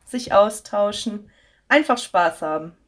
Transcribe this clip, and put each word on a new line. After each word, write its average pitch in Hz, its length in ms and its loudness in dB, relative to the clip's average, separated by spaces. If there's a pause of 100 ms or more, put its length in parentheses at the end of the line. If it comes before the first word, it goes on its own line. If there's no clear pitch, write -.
sich - 280 -6
austauschen, 208 960 0 (400)
einfach 277 300 4
Spaß 170 420 0
haben. 156 320 -6 (140)